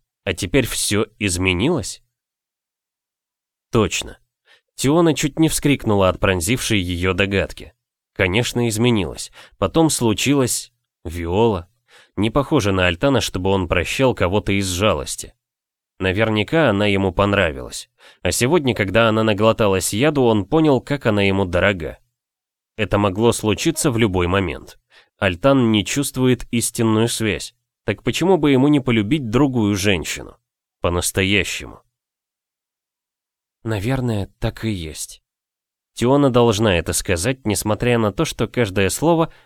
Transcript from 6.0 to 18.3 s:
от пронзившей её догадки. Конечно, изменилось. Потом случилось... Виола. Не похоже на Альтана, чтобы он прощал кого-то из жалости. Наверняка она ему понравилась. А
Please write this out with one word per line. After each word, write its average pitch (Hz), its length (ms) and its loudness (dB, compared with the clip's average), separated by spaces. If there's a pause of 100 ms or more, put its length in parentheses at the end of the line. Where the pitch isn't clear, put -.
от 85 120 -2
пронзившей 101 580 0
её 90 340 -2
догадки. 98 600 -4 (400)
Конечно, 117 560 0
изменилось. 107 640 0 (260)
Потом 156 320 2
случилось... 123 840 0 (320)
Виола. 87 640 -2 (460)
Не 107 160 -2
похоже 120 400 0
на 92 160 2
Альтана, 113 340 2
чтобы 95 300 -2
он 95 160 0
прощал 92 480 0
кого-то 98 380 0
из 98 160 -2
жалости. 87 680 -4 (640)
Наверняка 107 720 0
она 101 160 0
ему 98 240 2
понравилась. 90 800 -2 (320)
А 90 80 0